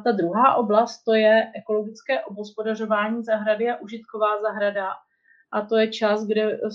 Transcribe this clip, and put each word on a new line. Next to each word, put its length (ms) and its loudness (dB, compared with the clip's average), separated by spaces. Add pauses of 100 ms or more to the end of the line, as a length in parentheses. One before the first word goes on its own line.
ta 100 2
druhá 440 2
oblast, 480 0
to 100 2
je 420 4
ekologické 680 -4
obhospodařování 1000 -4
zahrady 460 0
a 120 -4
užitková 600 -4
zahrada. 480 -2 (640)
A 100 -2
to 160 0
je 140 4
část, 340 0
kde 340 0 (160)